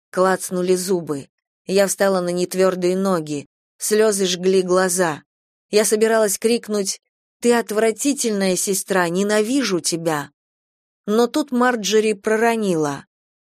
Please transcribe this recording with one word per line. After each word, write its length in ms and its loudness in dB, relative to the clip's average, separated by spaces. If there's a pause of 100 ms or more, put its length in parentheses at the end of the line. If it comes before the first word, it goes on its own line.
(100)
клацнули 640 0
зубы. 540 -4 (380)
Я 220 2
встала 320 0
на 100 -4
нетвёрдые 640 0
ноги. 500 -2 (320)
Слёзы 480 0
жгли 360 2
глаза. 600 0 (460)
Я 160 2
собиралась 540 2
крикнуть: 600 -2 (400)
«Ты 140 2
отвратительная 1000 0
сестра, 520 -2
ненавижу 720 0
тебя!» 500 -4 (760)
Но 200 2
тут 240 -2
Марджери 640 2
проронила: 920 0 (500)